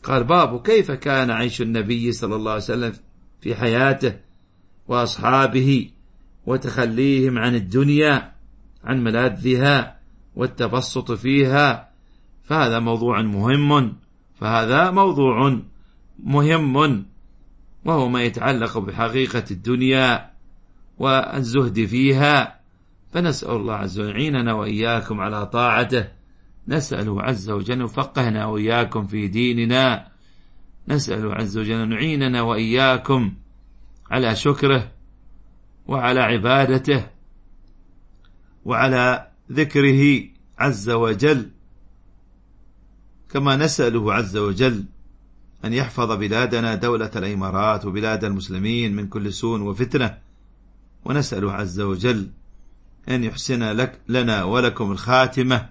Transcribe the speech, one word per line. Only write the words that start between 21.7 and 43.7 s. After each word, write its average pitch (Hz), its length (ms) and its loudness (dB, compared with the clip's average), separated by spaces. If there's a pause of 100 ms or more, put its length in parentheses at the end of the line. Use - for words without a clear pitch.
فيها. 135 720 2 (540)
فنسأل 165 380 -2
الله 110 220 -4
عز 98 260 -6
وجل 104 100 -4
يعيننا 120 440 -2
وإياكم 107 680 -2
على 104 260 -4
طاعته، 120 600 0 (600)
نسأله 107 540 -4
عز 107 280 -4
وجل 107 320 -4
يفقهنا 117 640 -2
وإياكم 110 600 -2
في 104 200 -4
ديننا، 120 800 0 (800)
نسأله 107 460 -2
عز 107 240 -4
وجل 110 240 -2
أن 110 100 -2
يعيننا 131 500 0
وإياكم 120 920 2 (800)
على 113 240 0
شكره 139 560 2 (960)
وعلى 127 320 0
عبادته 131 880 2 (1600)
وعلى 123 600 2 (240)
ذكره 139 720 4 (360)
عز 117 300 -2
وجل، 117 600 2 (1800)
كما 139 260 2
نسأله 120 580 2